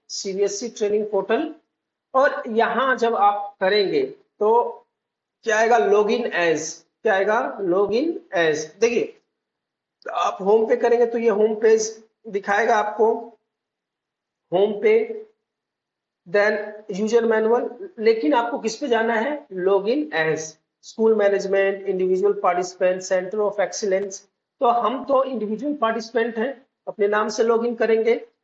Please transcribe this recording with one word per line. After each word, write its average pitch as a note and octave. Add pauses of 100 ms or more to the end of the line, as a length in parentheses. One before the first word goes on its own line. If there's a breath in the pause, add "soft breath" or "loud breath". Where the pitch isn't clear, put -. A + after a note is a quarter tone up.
सीबीएसई G3+
ट्रेनिंग G#3
portal, A3 (600)
और C#4
यहाँ A#3
जब A3+
आप G3+
करेंगे F#3+ (380)
तो A3+ (760)
क्या G#3+
आएगा, A#3
login G#3+
as, E3 (300)
क्या G#3+
आएगा, A3
login G3+ (260)
as। D#3+
देखिए A3+ (920)
आप -
home A3
पे B3
करेंगे A#3
तो A#3
ये A3+
home G#3+
page A3 (240)
दिखाएगा G#3
आपको, G#3+ (1400)
Home G3+
पे, A3 (1040)
then G#3 (320)
user A3
manual, A3 (100)
लेकिन A3+
आपको A#3+
किस A3
पे D4
जाना A3+
है, C#4+
login G3
as, D#3 (220)
स्कूल A3
मैनेजमेंट, G3
individual F#3
पार्टिसिपेंट, F#3
center F#3
of G3+
excellence। F#3+ (320)
तो B3+
हम A#3+
तो C4+
individual A#3
participant A3+
हैं, C4+ (220)
अपने G#3
नाम G#3+
से A3
login A#3
करेंगे। A3+ (280)